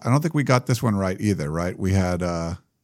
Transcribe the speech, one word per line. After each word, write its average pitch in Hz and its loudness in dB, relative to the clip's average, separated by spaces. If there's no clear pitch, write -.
I 117 -2
don't 139 2
think 165 -4
we 147 0
got 127 2
this 127 0
one 113 2
right 95 -2
either, 78 0
right? 85 -4
We 95 0
had, 90 2
uh, 85 -4